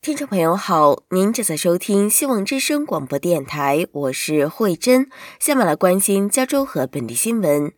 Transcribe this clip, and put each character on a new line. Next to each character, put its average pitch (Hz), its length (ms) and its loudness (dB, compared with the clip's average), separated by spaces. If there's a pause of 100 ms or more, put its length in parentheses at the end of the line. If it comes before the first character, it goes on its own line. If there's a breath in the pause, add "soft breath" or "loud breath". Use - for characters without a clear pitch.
(180)
众 294 80 -6
朋 202 140 -2
友 165 160 2
好， 156 560 2
您 190 200 2
正 254 140 -4
在 165 100 -2
收 175 220 0
听 202 320 0
希 285 160 0
望 233 180 0
之 269 160 -4
声 294 240 -2
广 160 220 -6
播 143 140 -4
电 160 260 0
台， 147 460 0
我 143 200 -4
是 147 360 0
慧 180 280 0
珍。 254 320 2 (320 loud breath)
下 294 140 0
面 254 100 2
来 160 120 2
关 185 240 4
心 196 280 0
加 254 160 0
州 277 220 0
和 131 220 -4
本 127 180 -6
地 113 80 -10
新 226 260 -2
闻。 147 380 0